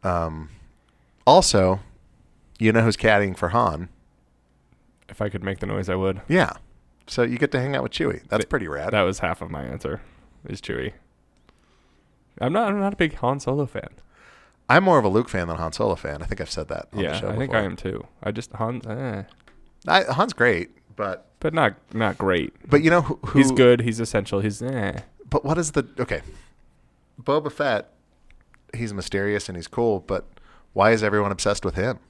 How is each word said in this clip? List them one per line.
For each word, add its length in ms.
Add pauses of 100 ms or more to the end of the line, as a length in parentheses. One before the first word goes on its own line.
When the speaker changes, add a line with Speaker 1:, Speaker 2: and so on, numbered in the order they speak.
Speaker 1:
Um, 460 (760)
also, 540 (800)
you 120
know 100
who's 160
caddying 380
for 140
Han? 400 (1200)
Speaker 2:
If 120
I 80
could 140
make 160
the 80
noise, 220
I 60
would. 320
Speaker 1:
Yeah. 260 (540)
So 160
you 140
get 140
to 80
hang 160
out 80
with 80
Chewie. 360
That's 160
Speaker 2:
Th-, 60
Speaker 1:
pretty 180
rad. 240
Speaker 2:
that 120
was 160
half 220
of 100
my 120
answer, 380 (460)
is 140
Chewie. 320 (1500)
I'm 100
not, 220
I'm 60
not 140
a 40
big 180
Han 240
Solo 260
fan. 220 (800)
Speaker 1:
I'm 160
more 140
of 80
a 20
Luke 220
fan 180
than 100
Han 160
Solo 220
fan. 260
I 40
think 160
I've 100
said 180
that 220
on 80
Speaker 2:
Yeah, 140
Speaker 1:
the 60
show 100
Speaker 2:
I 80
think 140
Speaker 1:
before. 60
Speaker 2:
I 80
am 100
too. 320 (160)
I 80
just, 220
Han, 360
eh. 340 (640)
Speaker 1:
I, 240
Han's 220
great, 380 (240)
but 320 (120)
Speaker 2:
But 140
not, 220 (180)
not 240
great. 360 (160)
Speaker 1:
But 120
you 80
know 140
who, 240
who 120
Speaker 2:
He's 120
good. 300
He's 180
essential. 420
He's, 200
eh. 380 (300)
Speaker 1:
But 160
what 140
is 140
the, 140 (120)
okay. 220 (1000)
Boba 300
Fett, 400 (840)
he's 180
mysterious 540
and 80
he's 120
cool, 320
but 260 (480)
why 180
is 120
everyone 280
obsessed 320
with 120
him? 240 (100)